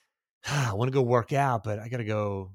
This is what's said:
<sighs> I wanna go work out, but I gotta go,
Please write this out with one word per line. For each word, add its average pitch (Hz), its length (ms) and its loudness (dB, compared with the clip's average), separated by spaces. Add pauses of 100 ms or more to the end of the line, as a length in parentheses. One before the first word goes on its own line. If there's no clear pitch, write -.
(440)
<sighs> - 60 -20
I 131 240 0
wanna 120 180 0
go 131 100 4
work 120 320 2
out, 135 300 2
but 104 160 -4
I 113 100 -12
gotta 120 140 -4
go, 101 520 -2